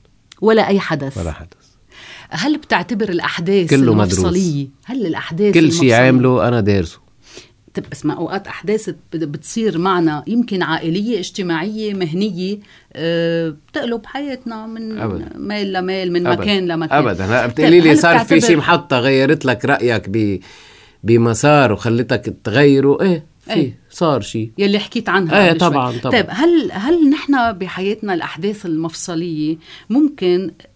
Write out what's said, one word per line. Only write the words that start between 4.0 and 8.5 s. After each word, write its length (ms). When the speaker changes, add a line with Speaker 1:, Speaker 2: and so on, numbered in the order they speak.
Speaker 1:
المفصلية، 480
هل 220
الأحداث 480
Speaker 2:
كل 60
شي 80
Speaker 1:
المفصلية 260
Speaker 2:
عامله 540
أنا 120
دارسه. 420
Speaker 1:
طب 80
اسمع، 240
أوقات 300
أحداث 440